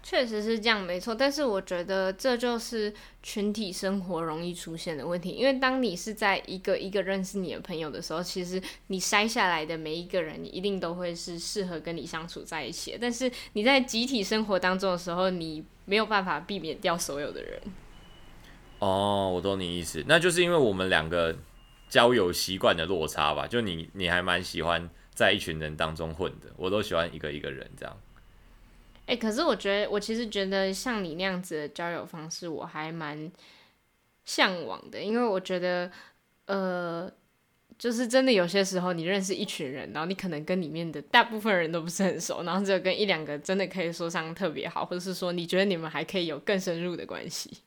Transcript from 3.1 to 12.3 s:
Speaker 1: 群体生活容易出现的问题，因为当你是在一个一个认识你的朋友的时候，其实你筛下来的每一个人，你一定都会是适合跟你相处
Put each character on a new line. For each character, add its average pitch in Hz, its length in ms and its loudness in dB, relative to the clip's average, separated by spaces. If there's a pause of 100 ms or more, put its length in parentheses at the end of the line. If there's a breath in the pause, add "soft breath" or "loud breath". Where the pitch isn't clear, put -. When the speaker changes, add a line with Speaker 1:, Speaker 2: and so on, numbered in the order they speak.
Speaker 1:
群 208 300 -2
体 202 220 -4
生 196 260 0
活 175 220 -2
容 160 200 -2
易 175 140 -4
出 165 220 -8
现 165 200 -6
的 131 80 -6
问 175 140 -2
题， 175 120 -4
因 - 140 0
为 269 140 4
当 262 240 2
你 196 100 0
是 208 200 -6
在 196 340 2
一 190 120 -8
个 190 200 2
一 190 100 -4
个 196 140 0
认 190 180 0
识 190 180 -4
你 165 140 -4
的 85 60 -6
朋 170 180 -8
友 156 140 -4
的 101 100 -6
时 170 120 -6
候， 170 100 -2
其 180 220 -4
实 185 160 -4 (260 loud breath)
你 190 100 -2
筛 208 300 4
下 220 220 2
来 160 160 2
的 165 120 -4
每 156 160 -4
一 175 140 -6
个 180 160 0
人， 156 180 -6
你 170 60 -8
一 - 140 -6
定 196 180 0
都 170 160 -4
会 175 180 -4
是 170 240 -8
适 190 280 -4
合 175 160 -6
跟 170 160 -6
你 131 80 -8
相 160 200 -6
处 170 160 -10